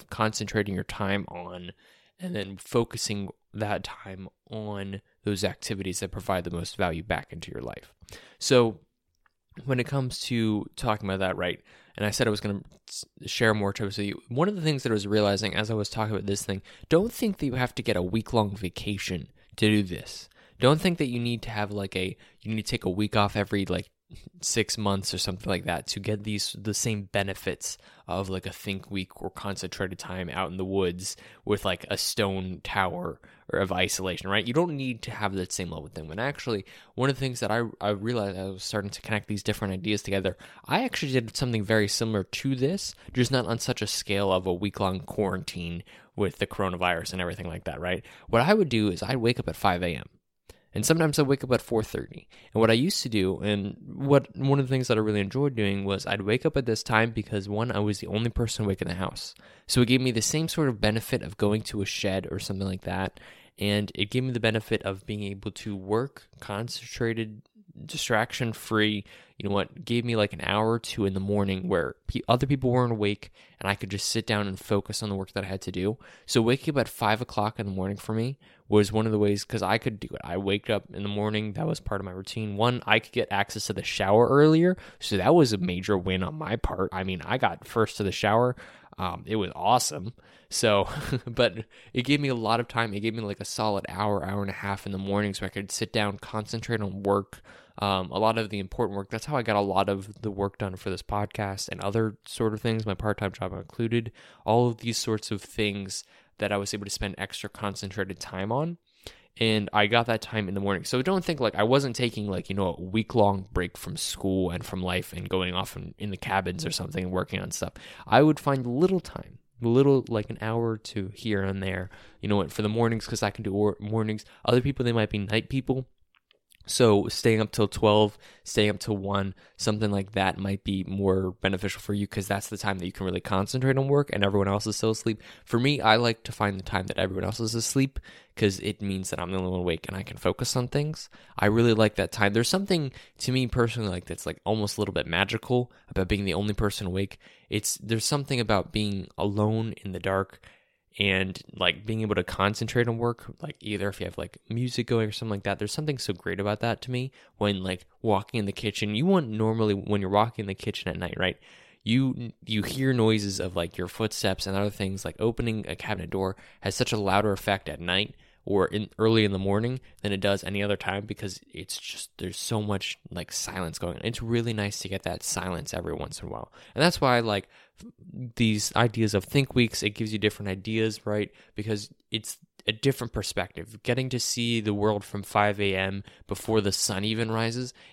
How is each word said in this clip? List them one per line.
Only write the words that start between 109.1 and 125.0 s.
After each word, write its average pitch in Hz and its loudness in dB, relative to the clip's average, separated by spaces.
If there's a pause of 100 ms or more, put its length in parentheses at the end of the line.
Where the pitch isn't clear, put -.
And 110 2
I 104 6
got 117 4
that 113 0
time 107 -2
in 92 -4
the 98 -2
morning. 98 0
So 131 0
don't 185 0
think, 165 -2
like, 117 2
I 101 4
wasn't 131 4
taking, 110 -2
like, 92 -4
you 95 -4
know, 95 0
a 85 -10
week-long 101 2
break 90 -2
from - -10
school 95 0
and 85 -6
from 92 -6
life 90 -2
and 95 -8
going 92 -2
off 92 -4
in, 95 -12
in 104 -6
the 95 -6
cabins 92 -2
or 82 -2
something 92 -4
and 92 -4
working 95 -2
on 92 -8
stuff. - -6 (320)
I 123 8
would 156 6
find 135 0
little 170 2
time, - -14 (220)
little, 127 6
like, 107 -2
an 110 -8
hour 113 0
or 110 -4
two 98 -6
here 104 0
and 98 0
there, 95 -4 (320)
you 110 -4
know 104 6
what, 92 0
for - -2
the 107 2
mornings, 113 2
'cause - -4
I 107 2
can 107 -10
do 101 -2
or-, 104 2
mornings. 107 -2 (220)
Other 123 6
people, 135 -2
they 120 2
might 110 2